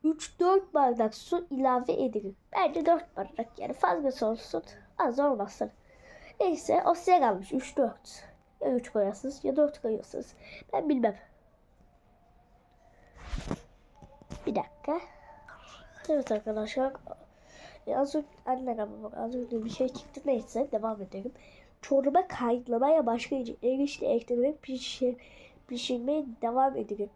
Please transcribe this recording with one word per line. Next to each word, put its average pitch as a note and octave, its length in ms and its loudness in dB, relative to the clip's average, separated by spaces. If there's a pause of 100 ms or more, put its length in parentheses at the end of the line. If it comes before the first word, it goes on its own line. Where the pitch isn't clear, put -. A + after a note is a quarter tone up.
Üç - 360 -2
dört F#4+ 340 4
bardak A#3 420 4
su - 340 -4
ilave B3+ 440 2
edilir. G#3 420 -2 (180)
Bence D#4+ 320 2
dört E4 320 2
bardak, - 420 -8
yani B3+ 140 -8
fazlası C#4+ 520 0
olsun, A#3 380 -4 (340)
az C4+ 220 2
olmasın. G#3+ 520 0 (680)
Neyse, E4+ 460 2
o F4 80 6
size F4 260 6
kalmış. G3+ 320 2
Üç, - 260 -4
dört. - 460 -2 (380)
Ya - 100 0
üç A#3+ 200 -2
koyarsınız G#3 540 -2
ya C4+ 100 2
dört D4 260 2
koyarsınız. - 520 -6 (400)
Ben D#4 160 0
bilmem. A#3 260 2 (3250)
Bir G#3+ 100 -2
dakika. - 440 -4 (1080)
Evet D4 220 2
arkadaşlar. A3 640 -2 (960)
E, A3 80 0
az C#4 200 0
önce, D4 120 -2 (180)
anne, B3+ 360 -4
ama G#3+ 220 -8
bak, G#3+ 140 -12
az A#3 180 -6
önce A#3+ 300 -4
bir A#3 40 -6
şey B3+ 200 0
çıktı. - 360 -14
Neyse, B3+ 460 -2
devam G#3+ 300 -4
edelim. G3 300 -10 (500)
Çorba C#4+ 460 4
kaynamaya B3 800 2
başlayınca A#3 480 -2 (100)
erişte C4+ 420 0
eklenerek A#3+ 560 2
pişir-, B3+ 560 -4 (500)
pişirmeye B3+ 580 -2 (160)
devam C4 360 2
edilir. G#3 380 -4